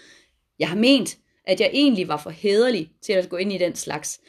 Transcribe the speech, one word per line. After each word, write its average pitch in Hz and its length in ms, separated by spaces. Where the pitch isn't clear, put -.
Jeg 156 100
har 180 80
ment, 233 400
at 190 140
jeg 202 140
egentlig 247 340
var 156 100
for 165 120
hæderlig 202 640
til - 120
at 185 160
gå 175 80
ind 196 160
i 185 40
den 170 180
slags, - 540